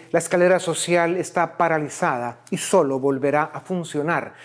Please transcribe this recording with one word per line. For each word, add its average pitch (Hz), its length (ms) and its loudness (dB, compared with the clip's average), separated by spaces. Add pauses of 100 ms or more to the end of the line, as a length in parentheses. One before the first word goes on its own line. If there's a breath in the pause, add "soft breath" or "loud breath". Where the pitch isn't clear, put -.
(120)
la 170 80 2
escalera 180 400 4
social 170 560 0
está 170 400 -2
paralizada 151 960 -2
y 185 80 -4
solo 139 420 2
volverá 139 440 0
a 143 180 -8
funcionar 160 720 -4 (120)